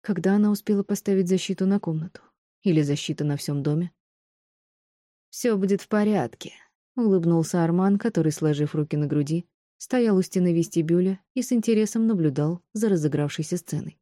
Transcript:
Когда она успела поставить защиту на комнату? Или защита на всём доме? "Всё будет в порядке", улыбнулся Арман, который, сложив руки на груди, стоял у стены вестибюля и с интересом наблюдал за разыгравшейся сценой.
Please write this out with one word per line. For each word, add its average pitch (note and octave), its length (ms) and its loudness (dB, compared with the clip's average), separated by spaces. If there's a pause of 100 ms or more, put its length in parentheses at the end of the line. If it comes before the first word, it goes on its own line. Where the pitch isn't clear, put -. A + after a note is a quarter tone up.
Когда F#3+ 360 0
она G#3 140 4
успела G3+ 320 0
поставить G3 460 0
защиту F#3+ 380 0
на G3 120 2
комнату? D#3+ 440 -6 (400)
Или E3 180 4
защита D3 440 -2
на D3 120 -2
всём C#3+ 260 -4
доме? D#3 300 -2 (1400)
"Всё A3 280 -2
будет F#3+ 240 0
в - 60 -20
порядке", G#3 640 -2 (440)
улыбнулся E3+ 680 2
Арман, F#3 340 2
который, D#3+ 340 0
сложив D3 420 -2
руки D#3 220 -2
на D3 100 0
груди, D3+ 400 -2 (320)
стоял A#3 380 2
у F#3+ 60 4
стены F3+ 300 0
вестибюля E3+ 680 0 (140)
и B3+ 80 -2
с A#3+ 100 -4
интересом A3+ 540 2
наблюдал D#3+ 560 0 (100)
за G#3+ 160 0
разыгравшейся D3+ 680 -2
сценой. - 460 -10